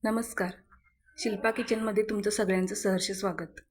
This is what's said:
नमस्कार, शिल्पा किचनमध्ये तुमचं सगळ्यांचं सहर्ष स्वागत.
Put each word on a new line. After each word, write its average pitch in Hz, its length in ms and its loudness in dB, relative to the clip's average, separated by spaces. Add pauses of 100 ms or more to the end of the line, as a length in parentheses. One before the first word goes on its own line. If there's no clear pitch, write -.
नमस्कार, 220 460 0 (680)
शिल्पा 220 320 0
किचनमध्ये 220 520 0
तुमचं 208 280 0
सगळ्यांचं 190 440 2
सहर्ष 190 360 0
स्वागत. 185 500 -4 (100)